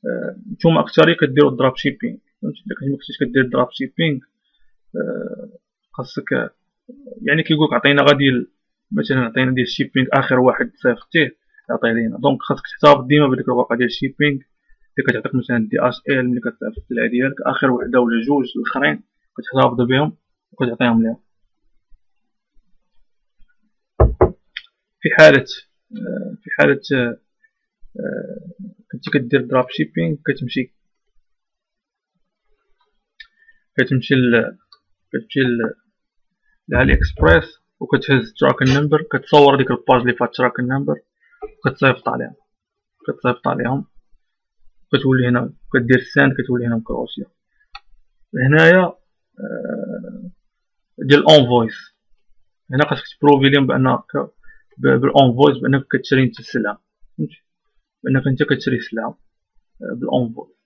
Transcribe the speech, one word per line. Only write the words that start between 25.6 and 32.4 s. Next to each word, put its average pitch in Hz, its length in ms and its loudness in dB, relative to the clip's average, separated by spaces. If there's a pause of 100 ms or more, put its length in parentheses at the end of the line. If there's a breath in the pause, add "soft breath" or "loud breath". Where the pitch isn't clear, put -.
آه، - 520 -10
في - 140 -20
حالة، 143 240 0 (120)
آه، 120 260 -2 (800)
آه، - 720 -12 (200)
كنتي - 220 -12
كدير 131 280 0
دروب 127 280 -2
شيبينغ، 160 460 -4 (120)
كتمشي، 131 460 -6 (3000 soft breath)